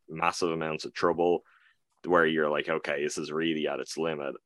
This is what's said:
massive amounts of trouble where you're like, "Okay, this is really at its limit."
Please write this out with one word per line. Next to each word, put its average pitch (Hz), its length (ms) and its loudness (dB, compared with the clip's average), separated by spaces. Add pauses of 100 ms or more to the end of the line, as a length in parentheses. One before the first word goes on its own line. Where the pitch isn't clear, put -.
massive 85 400 0
amounts 80 360 -4
of 73 100 -12
trouble 85 480 2 (600)
where 85 200 6
you're 80 240 2
like, 73 200 0
"Okay, 78 340 -2
this 73 160 -4
is 76 120 -6
really 78 360 0
at 71 120 -2
its 64 200 -8
limit." 76 340 -2 (120)